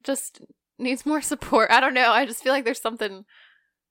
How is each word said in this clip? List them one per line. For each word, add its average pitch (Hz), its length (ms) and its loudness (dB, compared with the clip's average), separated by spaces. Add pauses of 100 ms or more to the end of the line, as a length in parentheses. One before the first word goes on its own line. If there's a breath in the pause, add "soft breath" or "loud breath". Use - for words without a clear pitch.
just - 340 -8 (380)
needs 247 280 -6
more 302 160 -2
support. - 500 0
I 247 100 6
don't 269 120 0
know. 247 200 4
I 262 120 2
just 233 160 -12
feel 262 120 0
like 277 100 0
there's 233 180 -4
something, 208 440 -6 (640 soft breath)